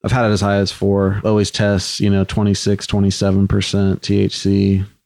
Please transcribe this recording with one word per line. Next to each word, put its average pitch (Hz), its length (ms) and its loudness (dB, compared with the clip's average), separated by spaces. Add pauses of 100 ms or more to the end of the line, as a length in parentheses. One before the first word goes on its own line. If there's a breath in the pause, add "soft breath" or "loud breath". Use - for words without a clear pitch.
I've 101 80 -2
had 123 140 2
it 107 80 2
as 95 80 0
high 101 160 0
as 98 160 -2
four. 98 500 0
Always 104 260 2
tests, 101 520 -2
you 104 80 2
know, 98 160 2
twenty-six, 101 600 -2
twenty-seven 98 640 0
percent 98 560 0
T 101 160 0
H 98 180 0
C. 98 460 2 (220)